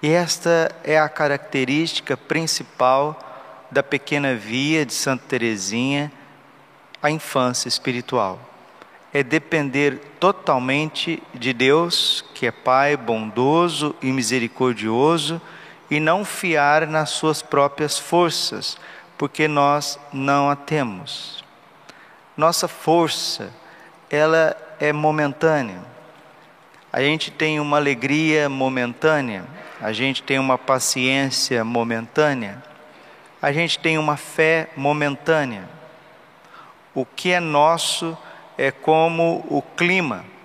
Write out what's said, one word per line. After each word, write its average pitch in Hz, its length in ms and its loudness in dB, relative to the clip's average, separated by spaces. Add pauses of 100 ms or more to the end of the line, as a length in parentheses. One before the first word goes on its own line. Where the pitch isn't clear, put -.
E 147 80 0
esta 165 640 2 (100)
é 151 140 2
a 151 120 4
característica 143 1040 -2
principal 147 1040 0 (500)
da 143 120 2
pequena 139 540 0
via 135 500 0
de 117 80 -10
Santa 131 340 -2
Teresinha, 117 840 -2 (920)
a 147 80 2
infância 131 580 -2
espiritual. 120 720 -2 (720)
É 143 120 2
depender 143 760 0 (220)
totalmente 156 1000 0 (120)
de 131 180 -4
Deus, 143 720 2 (120)
que - 100 -4
é 113 60 0
Pai 139 440 2
bondoso 127 1040 0
e 131 120 -2
misericordioso, 127 1300 0 (480)
e 147 100 0
não 165 240 2
fiar 156 640 2
nas 156 240 -2
suas 156 320 0
próprias 143 560 0
forças, - 800 -2 (400)
porque 151 300 -2
nós 143 520 0 (140)
não 139 340 2
a 143 80 2
temos. 135 880 -6 (960)
Nossa 165 300 2
força, - 840 0 (600)
ela 156 440 4 (240)
é 151 140 0
momentânea. 147 880 0 (1120)
A 123 80 0
gente 151 300 0
tem 156 280 0
uma 147 180 0
alegria 147 680 2
momentânea, 131 960 0 (360)
a 107 120 -4
gente 127 320 -2
tem 135 160 0
uma 135 180 2
paciência 131 1040 0
momentânea, 117 1000 -2 (760)
a 143 120 0
gente 160 260 -2
tem 160 220 0
uma 151 180 0
fé 160 580 0
momentânea. 139 920 -2 (1300)
O 131 100 -4
que - 260 -4
é 180 80 2
nosso 160 800 0 (400)
é 135 140 0
como 165 760 2
o 147 140 -2
clima. 175 640 -2 (200)